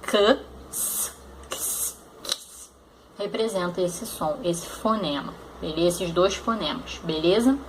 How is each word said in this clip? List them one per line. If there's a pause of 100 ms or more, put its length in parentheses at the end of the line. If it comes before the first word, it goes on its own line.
K, (320)
S, (360)
Ks, (260)
Ks. (480)
Representa
esse
som,
esse
fonema, (260)
beleza?
Esses
dois
fonemas,
beleza? (100)